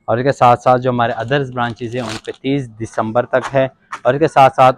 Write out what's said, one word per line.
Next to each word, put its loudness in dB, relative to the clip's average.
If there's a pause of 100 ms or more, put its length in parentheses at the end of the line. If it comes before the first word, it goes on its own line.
और 0
इसके 0
साथ 4
साथ 2
जो -2
हमारे -2
others -4
branches -8
हैं -6
उन -10 (100)
पे -10 (100)
तीस -4
दिसंबर -4
तक -2
है, 0 (380)
और 2
इसके 0
साथ 4
साथ 4